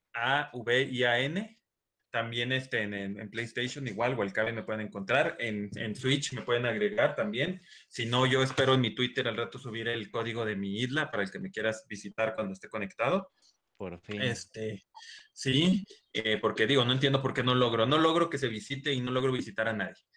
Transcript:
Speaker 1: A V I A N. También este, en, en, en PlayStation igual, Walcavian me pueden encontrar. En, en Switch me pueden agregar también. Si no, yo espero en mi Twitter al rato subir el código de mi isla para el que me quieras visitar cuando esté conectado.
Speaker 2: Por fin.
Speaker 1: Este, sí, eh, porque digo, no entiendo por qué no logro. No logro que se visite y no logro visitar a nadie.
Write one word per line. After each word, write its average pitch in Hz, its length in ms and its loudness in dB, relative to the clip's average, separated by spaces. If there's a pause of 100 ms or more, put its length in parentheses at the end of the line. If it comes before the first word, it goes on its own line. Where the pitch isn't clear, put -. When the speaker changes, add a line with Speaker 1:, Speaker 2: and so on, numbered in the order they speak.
(120)
Speaker 1:
A 131 400 0
V 123 300 2
I 127 220 0
A 120 140 4
N. 165 400 -4 (520)
También 117 420 -2
este, 131 300 0
en, 104 100 -4
en, 98 260 -6
en 107 120 -10
PlayStation 120 580 -6
igual, 117 260 0
Walcavian 110 420 0
me 107 80 -6
pueden 107 180 -4
encontrar. 117 580 0
En, 104 360 -4
en 110 180 -6
Switch 135 400 -2
me 110 80 -6
pueden 123 240 2
agregar 110 500 2
también. 127 460 -2 (260)
Si - 160 -6
no, 123 220 4
yo 127 160 4
espero 131 320 4
en 131 80 6
mi 113 120 0
Twitter 123 340 -2
al 110 100 -2
rato 117 200 -4
subir 113 300 -6
el 113 220 -4
código 117 340 -2
de 107 120 -2
mi 98 220 -4
isla 127 320 -2
para 107 120 -2
el 95 80 -4
que 98 80 -10
me 95 120 -8
quieras 110 380 -4
visitar 107 460 -4
cuando 101 180 -4
esté - 160 -14
conectado. 113 600 -2 (480)
Speaker 2:
Por 90 240 -8
fin. 104 200 -6
Speaker 1:
Este, 110 600 -6 (480)
sí, 165 520 2 (280)
eh, 110 260 0
porque 113 300 2
digo, 131 160 6
no 123 80 4
entiendo 135 280 2
por 131 140 -2
qué 131 80 0
no 127 140 4
logro. 117 280 4
No 139 140 4
logro 165 320 4
que 156 80 -2
se 135 80 0
visite 135 460 -4
y 127 80 0
no 123 100 -4
logro 131 220 2
visitar 110 340 -2
a 113 60 2
nadie. 95 240 -4 (200)